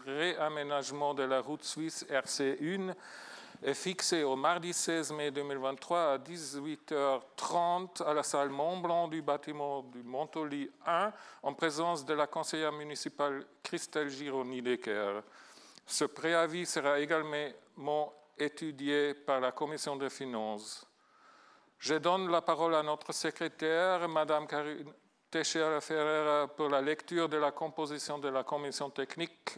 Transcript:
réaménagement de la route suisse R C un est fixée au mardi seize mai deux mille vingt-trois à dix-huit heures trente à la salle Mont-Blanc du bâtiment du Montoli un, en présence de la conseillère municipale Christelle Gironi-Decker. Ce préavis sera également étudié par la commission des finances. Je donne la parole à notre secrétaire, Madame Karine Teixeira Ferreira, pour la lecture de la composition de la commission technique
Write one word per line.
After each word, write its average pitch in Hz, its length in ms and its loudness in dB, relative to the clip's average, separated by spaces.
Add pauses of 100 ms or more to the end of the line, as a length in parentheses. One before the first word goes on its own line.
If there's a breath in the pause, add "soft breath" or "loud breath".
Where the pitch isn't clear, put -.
réaménagement 147 1080 -2
de 135 80 2
la 131 160 4
route 143 240 -4
suisse - 480 -6
R 135 160 0
C 139 340 2
un 185 320 -2 (680 loud breath)
est 139 100 2
fixée 180 480 0
au 135 140 4
mardi 170 360 2
seize 160 400 0
mai 147 200 -2
deux 139 100 -4
mille 143 160 -4
vingt-trois 139 540 2
à 135 80 4
dix-huit 143 720 -8
heures 139 340 2 (100)
trente 175 680 0
à 151 120 2
la 151 80 2
salle 143 280 2
Mont-Blanc 170 580 0
du 156 160 -4
bâtiment 143 580 -2
du 123 220 -12
Montoli 143 680 -4 (160)
un, 185 260 2 (300 loud breath)
en 139 140 -4
présence 160 500 2
de 156 80 2
la 147 140 2
conseillère 156 440 0
municipale 143 760 -4 (160)
Christelle 151 460 -2
Gironi-Decker. 123 1120 -2 (640 loud breath)
Ce - 180 0
préavis 165 640 2
sera 143 320 2
également 151 1120 -2 (240)
étudié 147 800 0
par 139 240 0
la 127 120 2
commission 147 440 -4
des 135 160 -4
finances. 110 760 -6 (920 soft breath)
Je 143 160 0
donne 180 340 2
la 170 140 2
parole 165 320 4
à 151 80 4
notre 151 280 -2
secrétaire, 165 960 2
Madame 156 380 2
Karine 147 480 -4 (380)
Teixeira 156 500 2
Ferreira, 151 640 4
pour 147 220 0
la 139 100 6
lecture 156 480 0
de 151 100 0
la 147 120 4
composition 147 680 -4
de 143 80 -2
la 131 160 2
commission 143 480 -2
technique - 680 -6